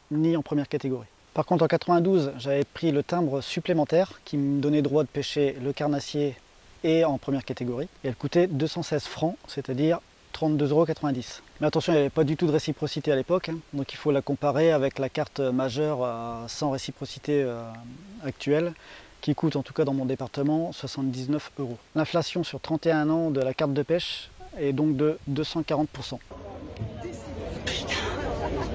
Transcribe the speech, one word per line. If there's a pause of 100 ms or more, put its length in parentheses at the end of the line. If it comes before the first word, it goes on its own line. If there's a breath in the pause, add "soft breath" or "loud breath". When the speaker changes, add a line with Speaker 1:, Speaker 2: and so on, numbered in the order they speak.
Speaker 1:
ni
en
première
catégorie. (280)
Par
contre,
en
quatre-vingt-douze,
j'avais
pris
le
timbre
supplémentaire
qui
me
donnait
droit
de
pêcher
le
carnassier (480)
et
en
première
catégorie. (160)
Et
elle
coûtait
deux
cent
seize
francs, (100)
c'est-à-dire (340)
trente-deux
euros
quatre-vingt-dix. (180)
Mais
attention,
il
n'y
avait
pas
du
tout
de
réciprocité
à
l'époque,
hein, (140)
donc
il
faut
la
comparer
avec
la
carte
majeure,
euh,
sans
réciprocité,
euh, (640)
actuelle, (480 loud breath)
qui
coûte
en
tout
cas
dans
mon
département
soixante-dix-neuf
euros. (160)
L'inflation
sur
trente
et
un
ans
de
la
carte
de
pêche (260)
est
donc
de
deux
cent
quarante
pour
cent. (1400)
Speaker 2:
Putain, (800)